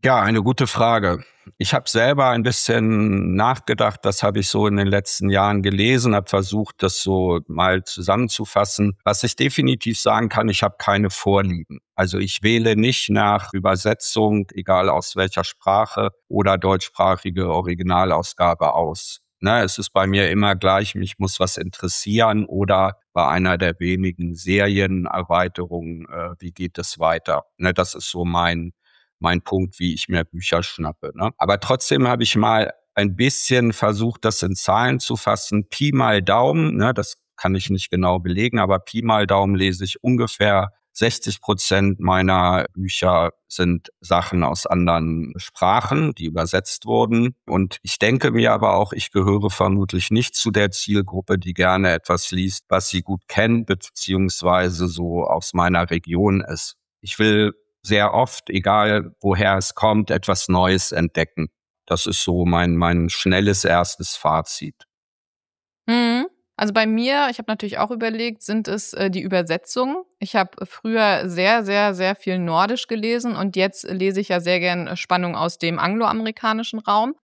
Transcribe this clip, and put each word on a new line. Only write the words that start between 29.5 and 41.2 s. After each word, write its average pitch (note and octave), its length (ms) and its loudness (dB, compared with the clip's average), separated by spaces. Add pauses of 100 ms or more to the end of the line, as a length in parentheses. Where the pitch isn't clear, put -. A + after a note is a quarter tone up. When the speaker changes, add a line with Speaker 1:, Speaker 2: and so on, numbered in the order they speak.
Speaker 1:
wie F2+ 140 -2
ich - 160 -8
mir E2+ 160 0
Bücher E2+ 380 -2
schnappe, - 520 -8
ne? G#2+ 220 -4
Aber G3+ 240 0
trotzdem C3 480 2
habe A#2+ 140 2
ich A2 140 0
mal A2 360 2 (220)
ein G2+ 220 0
bisschen B2 580 2
versucht, A2 500 -2
das - 180 0
in F#2 120 -2
Zahlen A#2+ 440 0
zu - 180 -4
fassen. G#2 520 -2
Pi D3 240 -2
mal A#2 300 2
Daumen, C3+ 540 2
ne, A2+ 180 2
das G#2+ 220 -6 (200)
kann F#2+ 180 0
ich F#2 140 -2
nicht G2 220 -2
genau F2+ 300 2
belegen, G2+ 380 -2
aber F#2+ 200 2
Pi A2 240 -8
mal A2 240 2
Daumen G2 300 2
lese F#2+ 280 0
ich - 180 -8
ungefähr G#2+ 680 0 (240)
sechzig - 440 -2